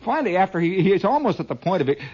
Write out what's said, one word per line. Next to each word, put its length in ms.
Finally, 360
after 220
he, 220
he's 240
almost 340
at 80
the 80
point 260
of 80
it, 100